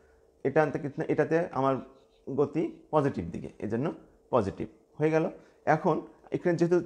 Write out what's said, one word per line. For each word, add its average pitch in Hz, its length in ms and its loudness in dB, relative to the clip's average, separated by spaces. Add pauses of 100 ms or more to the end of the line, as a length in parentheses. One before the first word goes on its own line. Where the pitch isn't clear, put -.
(440)
এটা 143 180 2
আনতে 143 160 -2
কিতনা-, 156 340 -6
এটাতে 156 360 0 (100)
আমার 135 160 2 (680)
গতি 147 220 0 (280)
পজিটিভ 139 340 0 (100)
দিকে, 78 140 -10 (100)
এই 107 100 -6
জন্য 117 180 -2 (440)
পজিটিভ 104 360 0 (320)
হয়ে 156 120 2
গেল। 160 200 2 (340)
এখন 160 320 2 (400)
এখানে 175 220 0
যেহেতু 175 280 4